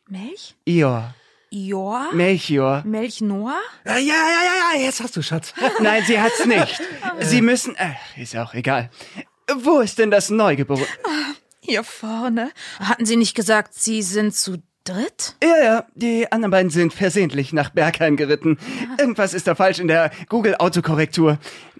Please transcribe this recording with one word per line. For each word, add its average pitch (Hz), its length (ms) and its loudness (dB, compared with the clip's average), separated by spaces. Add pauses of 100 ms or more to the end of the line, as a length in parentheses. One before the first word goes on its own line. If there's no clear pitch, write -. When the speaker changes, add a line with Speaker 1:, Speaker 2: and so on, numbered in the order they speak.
Speaker 1:
Melch? 208 460 -14 (100)
Speaker 2:
Ior. 127 500 0 (360)
Speaker 1:
Ior? 202 640 -6
Speaker 2:
Melchior. 151 760 2
Speaker 1:
Melch 220 360 -6
Noah? 214 360 -4 (280)
Speaker 3:
Ja, 220 100 -2
ja, - 20 2
ja, 320 460 2
ja, 349 320 2
ja, 269 80 0
jetzt 262 180 -4
hast 240 140 -10
du, 160 60 -2
Schatz. - 320 -6 (120)
Speaker 2:
<laughs> 240 140 0
Nein, 214 260 2
sie 214 140 2
hat's 233 240 0
nicht. 214 360 2 (200)
Speaker 3:
<laughs> 359 200 -6
Speaker 2:
Sie 226 200 2
müssen, 240 360 2
äh, 165 180 -4 (280)
ist 120 120 -12
ja 117 100 -6
auch - 80 -12
egal. 123 380 -2 (720)
Wo 294 180 4
ist 220 180 -2
denn 214 120 2
das 202 180 4
Neugeborene? 143 580 2 (180)
Speaker 1:
Ah, 302 280 -4 (280)
hier 220 240 -4
vorne. 226 640 -6 (280)
Hatten 208 280 -2
Sie 226 100 0
nicht 226 180 2
gesagt, 214 400 0
Sie 220 280 -2
sind 202 340 -2
zu 180 260 -4 (220)
dritt? 208 580 -6
Speaker 2:
Ja, 320 220 6
ja, 226 300 2
die 233 360 -2
anderen 220 200 0
beiden 185 200 4
sind 170 220 2
versehentlich 160 640 0
nach 147 160 0
Bergheim 160 480 2
geritten. 147 400 2 (240)
Speaker 1:
Ja. 240 180 -8
Speaker 2:
Irgendwas 214 320 2
ist 180 140 -6
da 170 80 2
falsch 190 240 2
in 175 100 0
der 160 220 4 (180)
Google-Autokorrektur. 160 1120 2 (420)